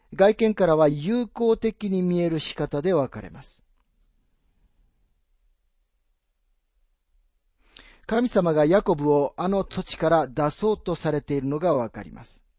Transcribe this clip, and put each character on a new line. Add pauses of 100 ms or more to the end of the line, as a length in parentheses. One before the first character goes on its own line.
(140)
外
見
か
ら
は
友
好
的
に
見
え
る
仕
方
で
別
れ
ま
す。 (4000)
神
様
が
ヤ
コ
ブ
を
あ
の
土
地
か
ら
出
そ
う
と
さ
れ
て
い
る
の
が
わ
か
り
ま
す。 (180)